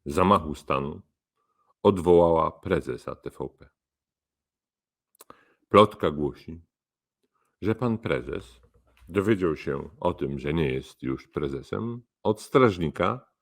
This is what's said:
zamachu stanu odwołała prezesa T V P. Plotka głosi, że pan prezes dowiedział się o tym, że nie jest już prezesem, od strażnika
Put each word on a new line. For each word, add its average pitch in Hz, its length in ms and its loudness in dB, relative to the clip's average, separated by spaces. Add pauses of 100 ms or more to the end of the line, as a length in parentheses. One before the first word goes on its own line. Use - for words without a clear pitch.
zamachu 82 500 2
stanu 69 460 -6 (840)
odwołała 85 680 4
prezesa 67 640 -6
T - 140 -16
V 67 200 -12
P. - 200 -20 (2000)
Plotka 101 420 4
głosi, 73 500 -8 (1000)
że 107 140 -2
pan 113 220 -2
prezes - 640 -6 (480)
dowiedział 92 460 0
się 71 340 -8 (100)
o 87 140 0
tym, 71 260 -6
że 71 140 -4
nie 76 200 0
jest - 300 -10
już 65 240 -6
prezesem, 98 760 -8 (220)
od 107 180 -2
strażnika 98 1000 0